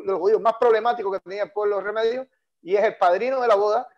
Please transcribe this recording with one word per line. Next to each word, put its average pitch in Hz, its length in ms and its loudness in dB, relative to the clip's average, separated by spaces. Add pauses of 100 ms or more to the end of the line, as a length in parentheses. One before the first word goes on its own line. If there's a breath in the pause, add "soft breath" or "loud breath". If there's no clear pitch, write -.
de 190 100 -4
los 170 60 -2
judíos 196 220 2
más 220 180 0
problemáticos 220 540 0
que 185 60 -6
tenía 196 240 -8
el - 80 -8
pueblo 208 260 -2
de 190 60 -6
Remedios, 226 440 -4 (360)
y 175 120 -2
es 208 80 2
el - 140 0
padrino 208 420 2
de 240 80 0
la 220 60 6
boda 208 340 0 (100 loud breath)